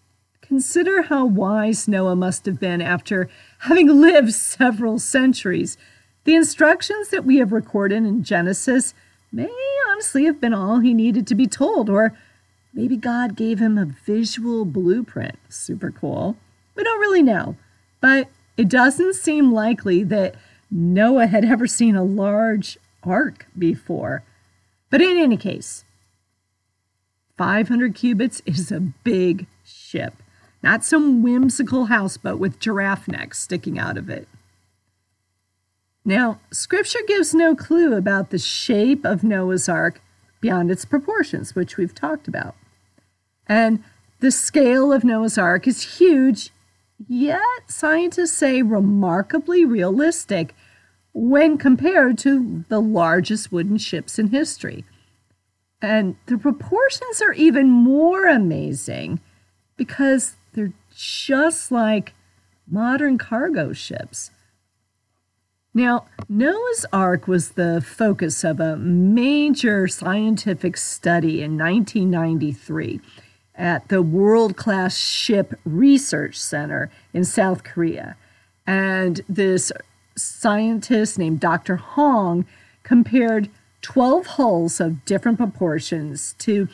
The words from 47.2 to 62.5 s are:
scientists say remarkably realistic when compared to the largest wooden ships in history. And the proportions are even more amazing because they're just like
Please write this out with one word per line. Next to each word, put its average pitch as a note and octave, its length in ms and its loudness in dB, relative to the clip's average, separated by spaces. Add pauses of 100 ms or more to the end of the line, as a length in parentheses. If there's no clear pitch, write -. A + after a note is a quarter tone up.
scientists E4+ 680 -2
say C4 300 0
remarkably G#3 1000 0
realistic G#3+ 920 0 (580)
when C#4+ 460 4
compared C4 600 4
to A#3+ 500 0
the G#3+ 120 0
largest G#3+ 720 0
wooden G3 280 -2
ships - 400 -8
in G#3+ 100 0
history. - 560 -4 (1000)
And G#3 340 0 (100)
the B3 120 -2
proportions A4 800 -2
are G#4 120 2
even C#4 360 4
more C#4+ 580 4
amazing D#3+ 920 -2 (560)
because C4+ 600 -2 (160)
they're G#3 200 -6 (220)
just - 800 -4
like G#3+ 420 -2 (560)